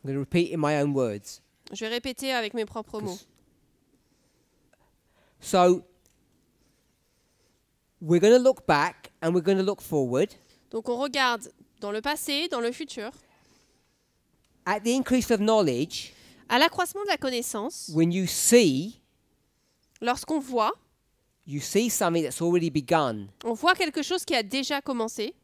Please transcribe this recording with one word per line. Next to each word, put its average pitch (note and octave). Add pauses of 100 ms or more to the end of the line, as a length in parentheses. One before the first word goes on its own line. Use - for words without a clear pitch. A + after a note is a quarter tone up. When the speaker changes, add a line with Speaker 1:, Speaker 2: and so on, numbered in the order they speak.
Speaker 1:
I'm C3+
gonna C#3
repeat E3+
in E3
my D3+
own C#3+
words. A2+ (320)
Speaker 2:
Je G3
vais A3
répéter B3
avec A3
mes A3+
propres G#3+
mots. G#3
Speaker 1:
'Cause, - (2250)
so, F3+ (2250)
we're E3+
gonna A3
look B3+
back D#3 (100)
and E3
we're F3+
gonna F#3+
look F#3+
forward. C#3 (420)
Speaker 2:
Donc A3
on A#3+
regarde B3+ (300)
dans G3+
le G#3+
passé, D4
dans C4+
le A#3
futur. B3 (1500)
Speaker 1:
At G#3
the G#3+
increase B3+
of A3+
knowledge, F3+ (380)
Speaker 2:
À A#3
l'accroissement F4
de G4+
la F4
connaissance, B3
Speaker 1:
when E3
you F#3
see, F#3+ (1000)
Speaker 2:
lorsqu'on A#3+
voit, B3+ (720)
Speaker 1:
you C#3+
see A3
something E3+
that's C#3
already E3+
begun. C3 (140)
Speaker 2:
on A#3
voit E4+
quelque E4
chose F4+
qui E4
a A#3+
déjà C4+
commencé. A#3